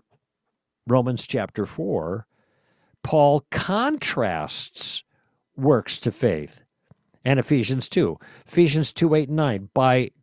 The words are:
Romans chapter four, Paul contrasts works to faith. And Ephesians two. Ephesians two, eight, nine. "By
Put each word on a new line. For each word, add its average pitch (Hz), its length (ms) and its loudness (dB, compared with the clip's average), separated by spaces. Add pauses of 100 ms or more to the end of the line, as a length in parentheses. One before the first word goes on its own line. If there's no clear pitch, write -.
(880)
Romans 123 400 0
chapter 104 380 -4
four, 110 640 -6 (760)
Paul 147 480 4
contrasts - 1500 -4 (520)
works 135 440 0
to 113 120 -2
faith. 80 500 -4 (640)
And 135 160 2
Ephesians 127 500 0
two. 107 300 -2 (280)
Ephesians 160 460 2
two, 156 220 2
eight, 147 140 0
nine. 131 440 -2
"By 127 380 4 (120)